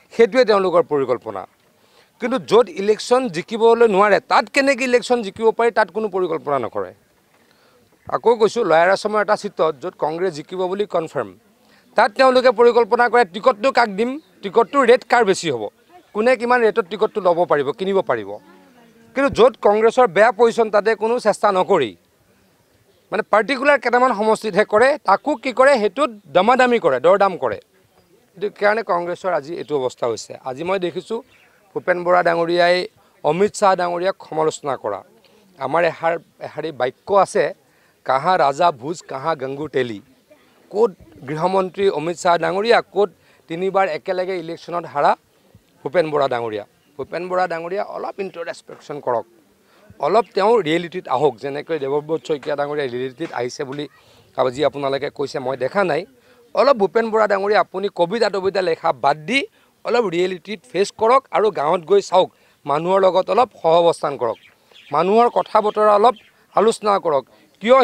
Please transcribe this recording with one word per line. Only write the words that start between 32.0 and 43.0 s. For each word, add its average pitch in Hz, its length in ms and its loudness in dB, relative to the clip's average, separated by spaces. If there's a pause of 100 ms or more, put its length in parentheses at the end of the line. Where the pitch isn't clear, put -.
বৰা 180 180 4
ডাঙৰীয়াই 175 680 2 (360)
অমিত 175 300 0
শ্বাহ 190 200 2
ডাঙৰীয়াক 175 420 -2 (140)
সমালোচনা 156 460 -2
কৰা। 101 260 -6 (560)
আমাৰ 143 260 0
এষাৰ, 165 340 -2 (220)
এষাৰি 151 320 -10
বাক্য 131 420 -4
আছে, 185 400 2 (500)
"কাহা 143 320 0
ৰাজা 156 340 2
ভোজ, 147 380 -10
কাহা 147 260 -6
গংগু 139 340 -8
তেলী।" 120 320 -4 (720)
ক'ত 214 200 0 (380)
গৃহমন্ত্ৰী 185 600 -2
অমিত 160 280 -4
শ্বাহ 175 200 0
ডাঙৰীয়া, 185 460 0 (100)
ক'ত 196 180 0 (380)